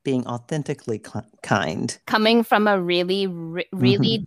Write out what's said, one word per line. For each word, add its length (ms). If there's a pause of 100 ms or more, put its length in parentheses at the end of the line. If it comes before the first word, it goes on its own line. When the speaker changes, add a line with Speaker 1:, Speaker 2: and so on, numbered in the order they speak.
Speaker 1:
being 240
authentically 760
cl-, 240 (160)
kind. 640
Speaker 2:
Coming 380
from 240
a 140
really, 460
re-, 440
really 460
Speaker 1:
Mm-hmm. 100